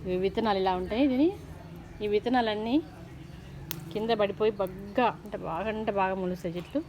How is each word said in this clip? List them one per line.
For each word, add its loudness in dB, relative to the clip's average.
ఇవి 0
విత్తనాలు 2
ఇలా 2
ఉంటాయి. 2
దీని, 6
ఈ -2
విత్తనాలన్నీ 2
కింద -2
పడిపోయి 4
బాగా 0
అంటే -8
బాగా -4
అంటే -2
బాగా 2
మొలుస్తాయి -2
చెట్లు. -2